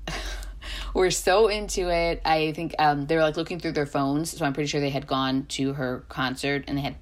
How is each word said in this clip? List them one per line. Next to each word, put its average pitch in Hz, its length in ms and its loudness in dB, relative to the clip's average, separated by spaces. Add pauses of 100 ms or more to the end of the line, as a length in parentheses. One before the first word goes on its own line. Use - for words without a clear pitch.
<laughs> - 880 -8
were 185 160 4
so 196 380 6
into 202 440 -2
it. 170 320 0
I 160 280 2
think, 165 260 -6
um, 143 280 4
they 165 100 2
were, 160 60 6
like, 156 140 4
looking 165 220 -4
through 165 140 -4
their 147 120 0
phones, 143 520 0
so 160 80 -2
I'm 143 80 0
pretty 147 160 -2
sure 147 120 0
they 143 100 0
had 135 180 -4
gone 131 380 0
to 135 260 -2
her 127 360 -4
concert 135 600 -2
and 139 100 -2
they 139 40 -2
had 139 200 -6